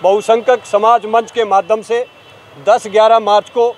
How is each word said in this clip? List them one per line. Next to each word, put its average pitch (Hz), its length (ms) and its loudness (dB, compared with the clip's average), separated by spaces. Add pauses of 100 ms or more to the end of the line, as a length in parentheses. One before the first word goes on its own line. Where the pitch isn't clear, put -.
बहुसंख्यक 214 600 0
समाज 214 400 0
मंच 226 260 -2
के 233 140 -4
माध्यम 196 360 -2
से 233 240 -6 (640)
दस 226 180 0
ग्यारह 220 320 2
मार्च 208 300 -2
को 240 280 -2